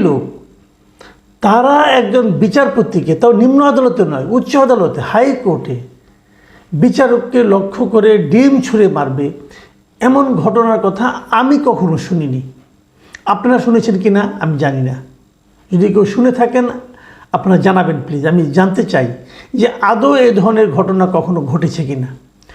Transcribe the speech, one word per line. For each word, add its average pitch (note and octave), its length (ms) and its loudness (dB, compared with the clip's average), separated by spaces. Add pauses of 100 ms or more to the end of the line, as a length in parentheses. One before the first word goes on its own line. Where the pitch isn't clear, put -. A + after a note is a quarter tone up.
লোক, C3+ 160 -2 (1200)
তারা B3 340 2 (240)
একজন A3+ 240 0 (180)
বিচারপতিকে, F3 800 0
তাও A#3+ 120 6
নিম্ন B3+ 280 4 (100)
আদালতে B3 320 2 (100)
নয়, C#3 140 -6 (100)
উচ্চ B3 200 -2
আদালতে, A3+ 440 2 (100)
হাইকোর্টে G#3 640 0 (960)
বিচারককে A#3+ 720 0
লক্ষ্য G3 420 -2
করে G#3+ 240 2 (220)
ডিম C4+ 200 4 (140)
ছুঁড়ে G#3+ 220 2
মারবে, C#3+ 380 -4 (760)
এমন C4 240 2 (100)
ঘটনার A3 520 0
কথা G3 200 -2 (240)
আমি C4 340 2
কখনো F#3 340 0
শুনিনি। C#3+ 420 -4 (920)
আপনারা B3 260 0
শুনেছেন A3+ 440 0
কি G#3+ 80 2
না G3 120 2 (180)
আমি D#3 180 -2
জানি C3+ 300 -2
না, B2+ 60 -6 (760)
যদি F#3 240 2
কেউ G3+ 100 4 (100)
শুনে B3 180 2
থাকেন B3 320 0 (680)
আপনারা F#3 240 0 (100)
জানাবেন F3+ 400 0
প্লিজ। D3 160 -6 (100)
আমি F3 100 2 (160)
জানতে F#3+ 240 0 (100)
চাই C3 140 0 (480)
যে A3 120 0 (240)
আদৌ A#3 200 0 (140)
এ - 20 4 (140)
ধরনের G#3+ 360 2
ঘটনা F#3 360 0
কখনো E3 280 -2 (100)
ঘটেছে D#3+ 380 -2
কি C#3 80 -6
না। B2+ 140 -6 (440)